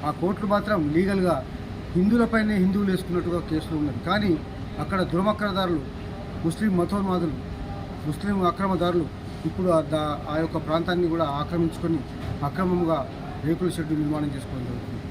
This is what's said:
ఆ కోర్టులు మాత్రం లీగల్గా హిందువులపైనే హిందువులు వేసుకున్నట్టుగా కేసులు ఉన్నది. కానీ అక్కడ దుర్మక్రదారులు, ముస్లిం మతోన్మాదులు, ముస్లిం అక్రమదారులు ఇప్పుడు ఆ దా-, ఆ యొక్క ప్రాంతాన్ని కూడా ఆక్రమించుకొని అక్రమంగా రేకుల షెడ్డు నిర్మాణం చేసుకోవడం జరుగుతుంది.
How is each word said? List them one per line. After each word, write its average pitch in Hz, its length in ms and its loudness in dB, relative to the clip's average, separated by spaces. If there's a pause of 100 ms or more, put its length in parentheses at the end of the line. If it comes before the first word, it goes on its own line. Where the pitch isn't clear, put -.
ఆ - 20 2 (100)
కోర్టులు 202 340 0
మాత్రం 202 260 2 (160)
లీగల్గా 180 480 2 (520)
హిందువులపైనే 220 580 4 (100)
హిందువులు 196 260 4
వేసుకున్నట్టుగా 175 500 0 (100)
కేసులు 156 280 -2
ఉన్నది. 147 300 -2
కానీ 202 240 2 (500)
అక్కడ 185 180 0 (120)
దుర్మక్రదారులు, 190 680 0 (640)
ముస్లిం 185 360 2
మతోన్మాదులు, 180 560 0 (720)
ముస్లిం 196 280 -2 (140)
అక్రమదారులు 175 560 2 (420)
ఇప్పుడు 180 200 0
ఆ 165 120 6 (140)
దా-, 151 240 -2 (140)
ఆ 151 120 0
యొక్క 160 120 -4 (100)
ప్రాంతాన్ని 170 480 2
కూడా 165 120 2 (140)
ఆక్రమించుకొని 165 580 0 (500)
అక్రమంగా 175 500 2 (460)
రేకుల 165 320 2
షెడ్డు 160 260 -2
నిర్మాణం 147 340 0
చేసుకోవడం 127 320 -6
జరుగుతుంది. 117 420 -6